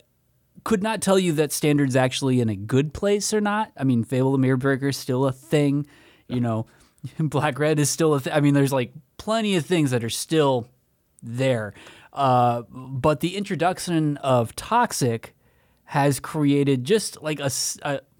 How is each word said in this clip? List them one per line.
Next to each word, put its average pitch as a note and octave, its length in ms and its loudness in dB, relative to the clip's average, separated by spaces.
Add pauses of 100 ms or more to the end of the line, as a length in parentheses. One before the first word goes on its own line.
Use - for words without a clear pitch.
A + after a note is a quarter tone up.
(640)
could G3+ 180 0
not A3 180 -4
tell G3 180 2
you F3+ 140 2
that D3 180 0
standard's C#3+ 460 2
actually C3 440 2
in A#2 100 2
a G2+ 60 -2
good B2+ 360 0
place G3+ 400 -2
or G#3+ 80 2
not. G#3 360 -2
I C3+ 80 -4
mean, A#2+ 200 2
Fable C3+ 280 0
the C3+ 60 2
Mirror C3 200 2
Breaker C3+ 300 0
is C3+ 100 -2
still C3 280 -2
a C3 60 -2
thing. C#3+ 540 0 (420)
You B2 120 -4
know, A2+ 260 -2 (280)
<laughs> - 240 -12
Black C#3+ 400 -2
Red D3+ 200 2
is D3 120 2
still D#3+ 240 2
a C#3 60 0
thing. D#3 140 -6
I D3+ 60 2
mean, C#3+ 140 4
there's, C#3 180 2
like, B2+ 200 -2 (240)
plenty G#3+ 400 -2
of D3 100 -2
things D#3+ 240 2
that A#2+ 140 0
are A2+ 60 -6
still C#3 580 0 (540)
there. A#2+ 520 -2 (380)
Uh, B2 580 2
but C3 500 -2
the F3 160 -2
introduction E3 800 -2
of B2 380 2
Toxic - 800 -2 (500)
has C#3+ 340 0
created C#3+ 680 0
just, G3+ 380 -2
like, D3+ 180 -6
a C#3+ 40 -4
s-, - 380 -4
a C#3+ 180 -4 (200)